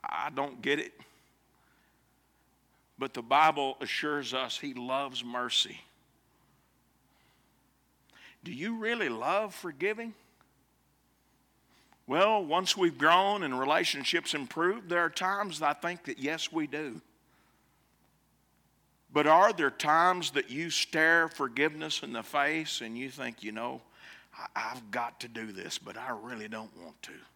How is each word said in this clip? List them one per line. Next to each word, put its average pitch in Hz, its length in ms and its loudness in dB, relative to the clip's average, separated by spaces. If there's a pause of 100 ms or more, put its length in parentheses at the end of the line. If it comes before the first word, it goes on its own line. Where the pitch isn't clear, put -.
I 131 280 -6
don't 139 280 -6
get 139 200 0
it. - 200 -12 (2000)
But 135 160 -6
the 123 80 -8
Bible 139 580 4
assures 139 540 -4
us 131 240 -4
he 139 160 -8
loves 127 500 -4
mercy. 120 560 -4 (2750)
Do 175 80 -12
you 190 240 -4
really 220 320 -2
love 170 480 0
forgiving? 208 580 -4 (1900)
Well, 196 360 4
once 170 320 2
we've 170 220 4
grown 185 460 6
and 131 140 -2
relationships 160 760 0
improved, 170 560 -2
there 175 160 2
are 165 40 -2
times 190 500 -4
that 151 100 2
I 147 100 -2
think 175 260 -6
that, 139 140 -8
yes, 151 320 -4
we 156 160 -2
do. 131 340 -8 (2000)
But 147 140 4
are 185 260 10
there 156 180 2
times 165 600 2
that 139 180 0
you 156 200 -6
stare 165 600 4
forgiveness 151 720 -2
in 135 80 -8
the 113 120 -6
face 151 580 -2
and 113 160 -10
you 131 120 -8
think, 127 340 -10
"You 107 100 -8
know, 123 280 -8 (560)
I, - 100 -12 (100)
I've 113 340 -8
got 120 300 -6
to 120 80 -12
do 110 240 -10
this, - 240 -10
but 98 180 -14
I 123 140 -10
really 110 400 -10
don't 110 260 -12
want 85 280 -20
to"? - 100 -18 (220)